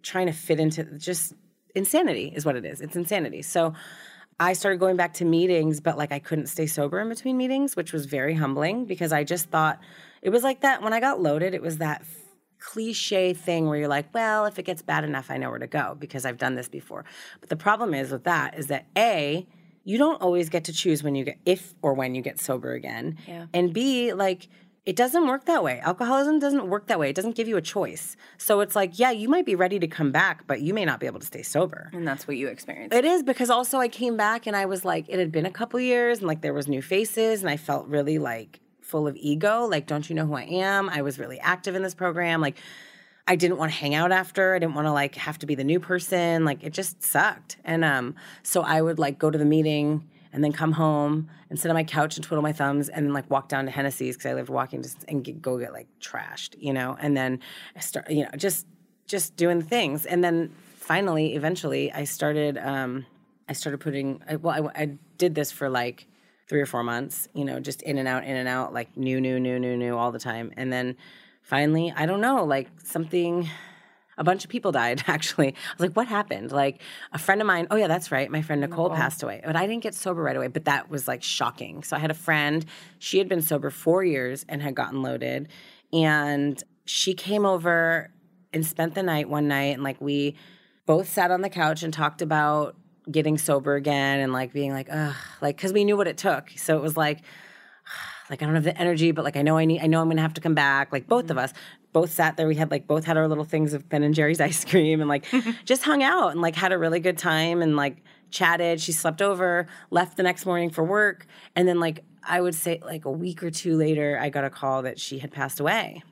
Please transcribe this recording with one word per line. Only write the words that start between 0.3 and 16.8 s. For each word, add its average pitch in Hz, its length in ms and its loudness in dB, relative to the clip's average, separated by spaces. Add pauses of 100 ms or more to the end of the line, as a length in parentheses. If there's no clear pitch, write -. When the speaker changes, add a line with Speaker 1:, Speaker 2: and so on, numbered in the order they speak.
Speaker 1:
fit 160 260 0
into 156 240 2 (140)
just 180 360 -6 (420)
insanity 190 580 0
is 147 120 -6
what 139 100 2
it 107 100 -6
is. 82 160 -10
It's 147 140 -10
insanity. 170 460 -2
So 160 320 0 (680)
I 180 140 4
started 185 260 0
going 185 160 4
back 170 200 0
to 175 100 -2
meetings, 165 560 4
but, 156 160 0
like, 147 140 -2
I 143 80 -4
couldn't 156 280 -4
stay 160 180 -4
sober 156 360 -2
in 226 80 -4
between 254 280 -4
meetings, 269 380 0
which 165 180 -6
was 147 120 -4
very 139 300 -2
humbling 156 500 0
because 180 260 -2
I 147 120 2
just 165 260 -4
thought, 156 300 2 (420)
it 196 80 0
was 233 140 4
like 269 180 0
that, 269 200 4
when 220 120 0
I 233 60 2
got 247 220 0
loaded, 165 320 2
it - 80 -6
was 160 180 -4
that 151 220 -2
f-, - 60 -20 (520)
cliche 208 760 0
thing 165 340 0
where 151 100 2
you're 147 100 0
like, 143 260 -2
"Well, 214 320 2
if 208 140 -4
it 180 40 -10
gets 180 180 -6
bad 151 220 -2
enough, 139 280 -6
I 131 60 -4
know 131 120 -4
where 117 100 -8
to 127 80 -8
go 139 320 -4
because 127 260 -10
I've 123 120 -6
done 131 180 -2
this 123 140 -8
before." - 360 -14 (340)